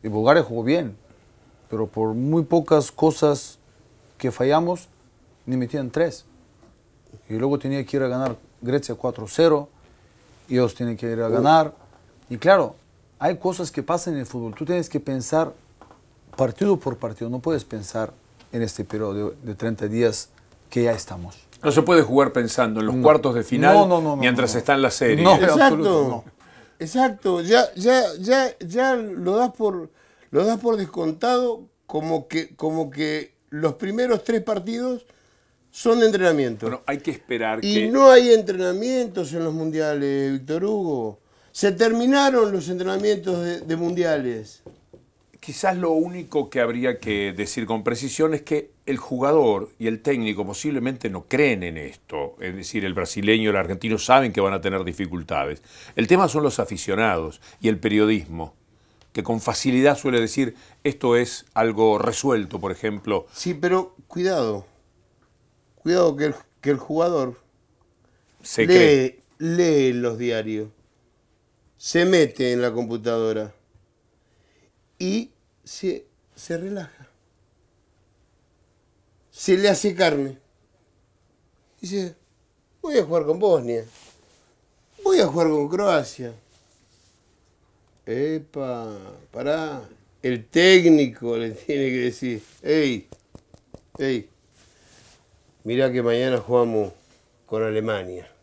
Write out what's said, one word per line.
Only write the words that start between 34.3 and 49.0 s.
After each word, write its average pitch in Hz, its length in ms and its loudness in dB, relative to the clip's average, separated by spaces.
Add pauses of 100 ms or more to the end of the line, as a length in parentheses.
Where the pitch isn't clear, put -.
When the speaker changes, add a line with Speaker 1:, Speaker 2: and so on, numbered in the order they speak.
Speaker 2:
partidos 233 640 -6 (680)
son 233 280 2
de 220 60 6
entrenamiento. 151 600 2
Speaker 3:
Bueno, - 200 -6
hay 143 120 -4
que 156 120 -6
esperar 113 540 -4
Speaker 2:
Y 208 100 0
Speaker 3:
que 214 140 2
Speaker 2:
no 269 220 8
hay 247 220 8
entrenamientos 190 1000 0
en 165 120 -4
los 160 80 -4
mundiales, 147 800 -2
Víctor 151 320 -4
Hugo. 156 540 -4 (320)
Se 202 220 0
terminaron 233 800 2
los 170 160 -4
entrenamientos 185 760 -2
de, 170 180 -6
de 165 140 -4
mundiales. 156 840 -2 (800)
Speaker 3:
Quizás 185 360 -2
lo 170 160 0
único 160 580 -2
que 131 100 -2
habría 120 380 0
que 101 340 -4
decir 101 320 -6
con 107 200 -4
precisión 135 500 -2
es 147 80 -6
que 147 280 -4 (160)
el 135 120 -4
jugador 127 800 0